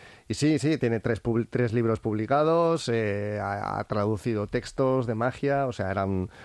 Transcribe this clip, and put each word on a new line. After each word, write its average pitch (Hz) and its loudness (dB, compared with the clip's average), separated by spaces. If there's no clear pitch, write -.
y 110 -4
sí, 147 2
sí, 151 0
tiene 113 0
tres 113 -2
pub-, 117 0
tres 120 0
libros 113 2
publicados, 151 2
eh, 104 0
ha, 101 -4
ha 107 -4
traducido 107 -2
textos 131 0
de 113 -2
magia, 139 0
o 123 -4
sea, 95 -4
era 98 0
un, 95 0